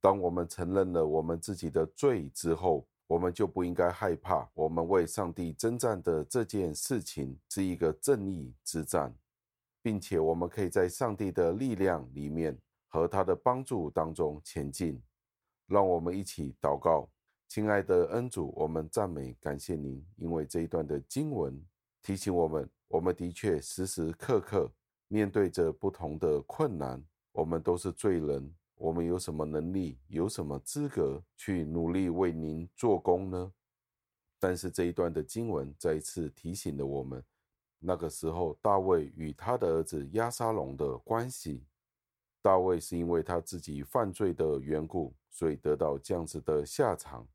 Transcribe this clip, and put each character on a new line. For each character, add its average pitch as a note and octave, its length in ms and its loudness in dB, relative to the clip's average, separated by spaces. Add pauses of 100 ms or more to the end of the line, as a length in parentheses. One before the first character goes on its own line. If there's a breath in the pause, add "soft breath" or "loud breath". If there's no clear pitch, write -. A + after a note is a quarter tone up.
当 G2 180 8
我 F2+ 100 2
们 F2 200 0
承 F2 260 -4
认 F#2 180 2
了 D#2+ 140 4
我 D#2 160 2
们 E2 180 -2
自 - 140 -6
己 D#2+ 160 -6
的 D#2+ 160 2
罪 G2+ 440 0
之 E2 260 0
后， E2 280 2 (220)
我 E2 100 2
们 F2+ 160 2
就 G2 140 2
不 F#2 160 -2
应 F2 100 0
该 F2 160 4
害 F2 280 0
怕 - 360 -2
我 D#2 160 0
们 E2 200 0
为 F2+ 180 4
上 F2 260 -4
帝 E2+ 200 -4
征 A#2 260 -2
战 A2 240 0
的 D#2+ 220 0
这 B2 180 -2
件 F#2 320 -2
事 - 260 -2
情 C2+ 380 -8 (100)
是 G2 140 -2
一 F#2 140 0
个 D#2+ 160 2
正 G#2 360 0
义 D2 240 -6 (120)
之 D#2+ 200 -4
战， C#2 300 0 (680)
并 G#2+ 200 0
且 F#2+ 180 0
我 D#2+ 160 4
们 F2 140 -2
可 G#2+ 120 -6
以 F#2+ 80 2
在 F#2 200 4
上 G#2+ 280 -2
帝 G2 140 -2
的 E2+ 220 2
力 A#2 240 -2
量 F2+ 360 2
里 C#2+ 160 -6
面 D#2 300 -2 (300)
和 E2 180 2
他 G2 160 2
的 F#2 140 2
帮 B2+ 280 0
助 F2+ 240 -2
当 D#2+ 240 0
中 D2+ 300 -2
前 C#2 300 -6
进。 D2 280 -4 (680)
让 G2 180 6
我 F2 140 4
们 F2 180 -2
一 G2 60 -6
起 C#2+ 360 -6
祷 C#2+ 160 2
告。 C#2+ 320 2 (380)
亲 G#2+ 220 -2
爱 G2+ 120 4
的 F2+ 280 4
恩 A#2+ 200 -2
主， E2+ 280 -4
我 D#2 100 0
们 D#2+ 220 -4
赞 G#2 200 0
美 C2+ 300 -6
感 D2 180 -4
谢 E2 200 -6
您， C#2 280 -8 (120)
因 E2+ 160 -4
为 D#2+ 120 0
这 E2 180 -4
一 E2 40 -2
段 D#2+ 180 -2
的 C#2+ 160 -2
经 D3 300 -6
文 D2+ 320 -4 (400)
提 G2 140 -4
醒 F#2+ 180 -2
我 E2+ 140 4
们， D2+ 200 -2 (200)
我 - 100 0
们 F2 160 2
的 F2 160 -4
确 F2 300 0
时 F#2 260 -6
时 E2 260 -2
刻 A2 280 2
刻 F#2 280 0 (380)
面 G#2 240 2
对 G2 180 4
着 E2 220 2
不 F#2+ 180 -2
同 D#2+ 300 -4
的 D2+ 220 2
困 A#2+ 360 -2
难， C2 240 -6 (300)
我 E2 140 0
们 E2 180 0
都 - 140 4
是 F#2 160 -4
罪 F#2 260 2
人， D2 340 -2 (220)
我 - 160 -2
们 E2+ 160 0
有 F2 100 2
什 F2 160 -4
么 D2+ 120 -2
能 D2+ 280 -2
力， E2+ 240 -2 (120)
有 E2+ 200 0
什 F#2 160 -4
么 C#2+ 160 -4
资 D3 280 -6
格 D2 340 0 (140)
去 F2+ 280 -2
努 E2 280 0
力 F#2 160 2
为 F2 240 2
您 D#2+ 420 -6
做 G#2 240 2
工 F#2 320 2
呢？ F#2 220 -6 (880)
但 F#2 160 2
是 F2+ 120 -6
这 F2 180 0
一 F2 60 0
段 E2+ 200 0
的 D#2 100 -2
经 A2+ 260 -6
文 C#2+ 300 -4
再 D#2+ 160 0
一 D#2 60 -2
次 D#2 300 -6
提 - 220 -10
醒 D#2+ 240 -6
了 C#2 80 -2
我 C#2 200 -4
们， C2 180 -10 (560)
那 F2+ 180 0
个 E2 140 -4
时 D#2+ 180 -4
候 E2 320 -2
大 G2+ 200 6
卫 F2 360 4
与 D#2 160 -6
他 A#2+ 240 -2
的 G2+ 120 2
儿 D#2+ 140 2
子 D2+ 300 -4
押 A2+ 160 2
沙 A#2 220 -2
龙 C#2 260 -2
的 C2+ 220 -2
关 A#2 320 -2
系。 C#2 320 -8 (800)
大 F#2+ 160 8
卫 F#2 220 4
是 F2 180 -6
因 E2+ 100 0
为 E2+ 140 4
他 E2+ 180 0
自 E2+ 200 -10
己 C#2+ 240 -8
犯 G#2 280 0
罪 F2+ 220 0
的 D#2 240 2
缘 D2+ 260 -2
故， D#2 300 -4 (160)
所 D#2+ 220 0
以 C#2+ 40 -4
得 D2+ 200 2
到 D2 200 0
这 D#2+ 180 -4
样 E2+ 120 -2
子 D#2 140 -8
的 D2 260 0
下 A2+ 300 2
场。 - 280 -14 (100)